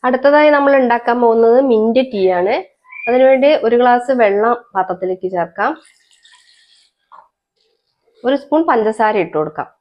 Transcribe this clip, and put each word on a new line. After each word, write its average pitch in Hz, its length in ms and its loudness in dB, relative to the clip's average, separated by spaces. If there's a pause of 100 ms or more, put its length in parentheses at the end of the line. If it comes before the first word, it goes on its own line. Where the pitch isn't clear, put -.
അടുത്തതായി 285 460 2
നമ്മൾ 285 260 2
ഉണ്ടാക്കാൻ 240 440 0
പോകുന്നത് 226 340 2 (100)
മിന്റ് 226 340 2 (120)
ടീ 202 80 -4 (160)
ആണ്. 196 180 -2 (520)
അതിനുവേണ്ടി 262 420 2 (180)
ഒരു 233 140 0
ഗ്ലാസ് 247 300 0 (100)
വെള്ളം 214 340 0 (180)
പാത്രത്തിലേക്ക് 185 640 -6
ചേർക്കാം. 180 360 -4 (2500)
ഒരു 269 140 0
സ്പൂൺ 302 200 -2 (100)
പഞ്ചസാര 220 520 0
ഇട്ട് - 140 -8
കൊടുക്കാം. 151 320 -8 (120)